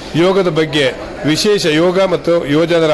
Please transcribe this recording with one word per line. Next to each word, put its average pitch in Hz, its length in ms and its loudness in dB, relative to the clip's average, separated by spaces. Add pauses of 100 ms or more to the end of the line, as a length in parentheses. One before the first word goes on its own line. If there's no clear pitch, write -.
(160)
ಯೋಗದ 185 320 2
ಬಗ್ಗೆ 151 460 0 (320)
ವಿಶೇಷ, 180 400 0
ಯೋಗ 175 360 2
ಮತ್ತು 165 460 0
ಯುವಜನರ 160 460 2